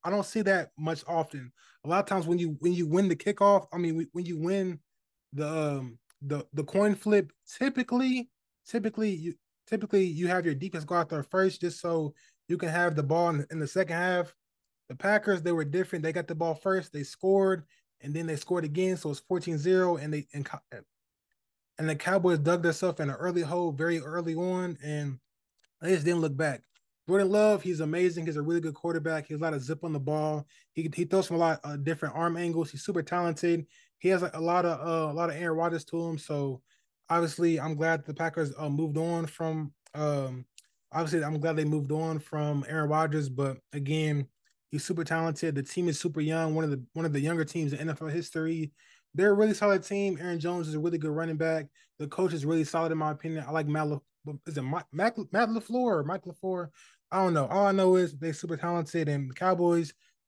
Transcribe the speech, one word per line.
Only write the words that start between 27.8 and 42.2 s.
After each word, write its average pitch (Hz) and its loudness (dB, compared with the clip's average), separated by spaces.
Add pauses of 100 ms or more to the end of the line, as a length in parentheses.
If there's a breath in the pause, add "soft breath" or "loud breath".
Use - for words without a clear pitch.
amazing. 165 2
He's 156 -2
a 147 0
really 165 0
good 156 -4
quarterback. 160 -2
He 160 -8
has 151 -6
a - 0
lot 160 0
of 139 -2
zip 151 -6
on 165 -4
the 147 -2
ball. 151 0 (260 soft breath)
He, 160 -4
he 175 -2
throws 190 2
from 175 -2
a 165 2
lot 165 2
of 143 -6
different 151 -2
arm 165 0
angles. 165 -2
He's 139 -12
super 175 -2
talented. 170 0 (340 soft breath)
He 175 0
has 180 4
a, 175 -4
a 160 -6
lot 175 2
of, 160 0
uh, 160 0
a - -6
lot 170 0
of 147 -6
Aaron 160 -2
Rodgers 165 0
to 165 -4
him. 165 -4
So 143 -4 (480)
obviously, 165 2
I'm 156 -4
glad 160 0
the 151 -10
Packers, 156 -2
uh, 147 -4
moved 147 0
on 165 0
from, 156 -4 (220)
um, 139 -4 (460)
obviously, 160 0
I'm 151 -2
glad 156 0
they 156 0
moved 147 0
on 160 -2
from 147 -2